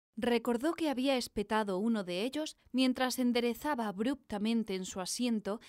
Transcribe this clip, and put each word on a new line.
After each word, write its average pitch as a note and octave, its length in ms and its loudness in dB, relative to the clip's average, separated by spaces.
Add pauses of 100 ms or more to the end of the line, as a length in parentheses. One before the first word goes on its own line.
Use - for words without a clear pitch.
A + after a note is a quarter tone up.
(140)
recordó A#3+ 600 2
que D#4+ 160 0
había C4 260 2
espetado G#3+ 600 -2
uno G#3+ 260 0
de F3 180 -2
ellos D4 340 -4 (140)
mientras B3+ 480 2
enderezaba A#3+ 720 0
abruptamente G#3+ 880 -2
en F#3 80 -4
su F#3+ 160 -8
asiento A3 680 -2